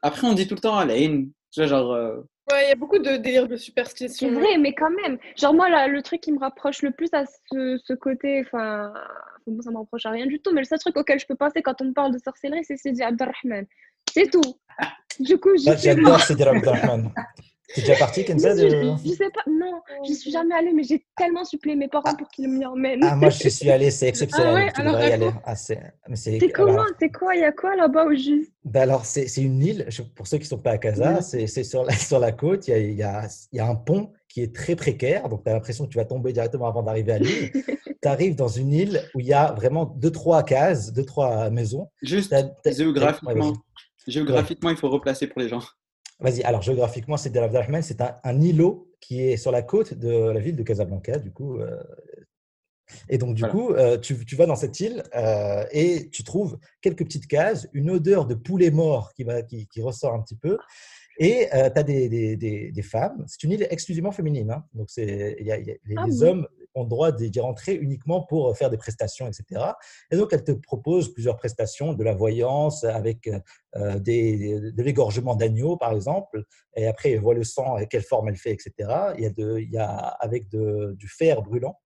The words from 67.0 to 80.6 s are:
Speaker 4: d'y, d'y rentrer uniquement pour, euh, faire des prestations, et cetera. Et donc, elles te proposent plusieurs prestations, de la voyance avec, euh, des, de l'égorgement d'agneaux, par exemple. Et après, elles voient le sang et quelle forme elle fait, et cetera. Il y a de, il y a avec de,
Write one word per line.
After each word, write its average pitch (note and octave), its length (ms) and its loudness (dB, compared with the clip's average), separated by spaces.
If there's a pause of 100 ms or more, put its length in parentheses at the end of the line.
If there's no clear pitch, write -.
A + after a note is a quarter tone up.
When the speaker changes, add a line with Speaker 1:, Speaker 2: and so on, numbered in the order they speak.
Speaker 4:
d'y, A2+ 180 -4
d'y G#2 120 -2
rentrer B2+ 320 -4
uniquement D3+ 480 -4
pour, D#3 280 -2
euh, A2 40 0
faire - 160 -2
des A2 80 -4
prestations, A2 500 -8
et G#2+ 60 -10
cetera. - 440 -8 (340)
Et D#3+ 40 0
donc, G3+ 160 2
elles D#3 140 0
te D3 80 -2
proposent D3 580 -2
plusieurs A#2 240 -2
prestations, A2+ 580 -6
de A2+ 120 -4
la A2 80 2
voyance A#2+ 720 0
avec, A2+ 440 -4 (460)
euh, G2+ 240 -4
des, G#2+ 720 0
de A#2 120 -4
l'égorgement B2 520 0
d'agneaux, A2+ 400 0
par A#2 160 -4
exemple. A2 520 -4 (340)
Et A2+ 100 -2
après, A2+ 240 0
elles A2 80 2
voient A2+ 140 2
le A#2 100 0
sang B2+ 360 -4
et G#2+ 80 -6
quelle A2 160 -2
forme A2 260 -2
elle G2 80 -6
fait, A#2 160 -6
et F#2+ 60 -6
cetera. C#3 580 -4
Il A2+ 60 -4
y A2 40 -2
a G#2 40 -2
de, A2 280 -4
il A2+ 120 -10
y A2+ 60 -6
a G#2 120 -2
avec G#2+ 600 -6
de, G#2 480 -4